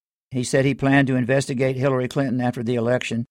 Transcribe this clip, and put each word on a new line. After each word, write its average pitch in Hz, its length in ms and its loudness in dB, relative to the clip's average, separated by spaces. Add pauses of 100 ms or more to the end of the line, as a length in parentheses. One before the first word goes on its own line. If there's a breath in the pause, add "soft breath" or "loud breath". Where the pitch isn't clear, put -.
(320)
He 127 120 -2
said 135 220 2
he 139 80 2
planned 139 360 2
to 131 80 0
investigate 131 580 0
Hillary 127 320 0
Clinton 135 340 -2
after 123 220 -2
the 120 100 -2
election 117 580 -2